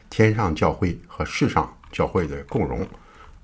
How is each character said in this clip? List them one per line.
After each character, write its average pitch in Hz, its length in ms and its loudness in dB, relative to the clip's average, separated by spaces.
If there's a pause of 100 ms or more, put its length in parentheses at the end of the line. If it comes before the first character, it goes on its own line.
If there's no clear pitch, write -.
(100)
天 110 240 4
上 104 180 0
教 78 200 2
会 87 340 -2
和 - 180 -6
世 - 240 0
上 - 240 0 (200)
教 - 120 0
会 87 220 0
的 69 220 -8
共 104 180 0
荣。 64 180 -4 (600)